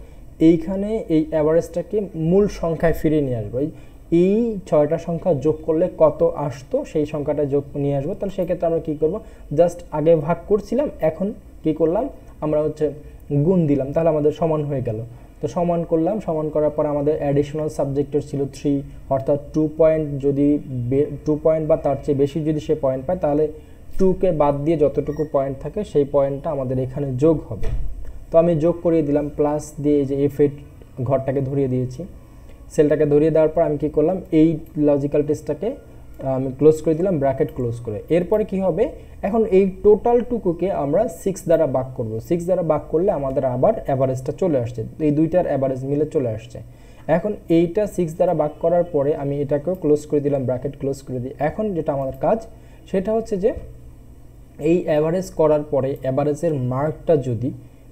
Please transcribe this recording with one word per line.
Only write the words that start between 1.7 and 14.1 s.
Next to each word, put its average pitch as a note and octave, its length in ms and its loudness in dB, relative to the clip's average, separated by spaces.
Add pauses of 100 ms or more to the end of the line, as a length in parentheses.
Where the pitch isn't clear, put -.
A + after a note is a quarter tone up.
মূল F3 320 2
সংখ্যায় E3 460 0
ফিরিয়ে D#3 280 2
নিয়ে B2 160 -2
আসবো। G#2+ 220 -6
এই, D#3 120 -2 (400)
এই G3+ 560 2
ছয়টা D3+ 300 2
সংখ্যা E3 360 -2
যোগ D3+ 320 0
করলে E3 320 0
কত D3+ 260 4 (120)
আসতো, D3+ 500 -4
সেই D3+ 200 -2
সংখ্যাটা D3 400 -2
যোগ C#3+ 180 0 (120)
নিয়ে C#3+ 200 0
আসবো। C#3+ 180 -4
তাহলে G3 220 -6
সেক্ষেত্রে F3 320 -2
আমরা E3 120 0
কি D#3 160 -4
করব, D#3+ 240 0 (360)
just E3+ 240 4 (120)
আগে D#3 240 4
ভাগ D#3+ 220 0 (100)
করছিলাম, A3+ 420 0 (100)
এখন D#3+ 340 -2 (300)
কি D#3 100 2
করলাম, E3+ 360 0 (320)
আমরা D3+ 200 0
হচ্ছে D3+ 320 -2 (380)
গুণ D#3+ 360 4
দিলাম, C#3 260 2
তাহলে E3 160 2
আমাদের D3+ 220 2